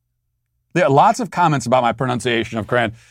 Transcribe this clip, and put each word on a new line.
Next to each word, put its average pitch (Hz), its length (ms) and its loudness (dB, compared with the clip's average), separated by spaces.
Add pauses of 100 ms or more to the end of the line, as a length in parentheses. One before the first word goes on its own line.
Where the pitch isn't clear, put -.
(760)
There 170 100 2
are 143 60 2
lots 170 300 4
of 202 100 -6
comments 151 360 0
about 123 160 2
my 117 100 0
pronunciation 117 680 -4
of 101 80 -6
Cran. 120 280 -2 (160)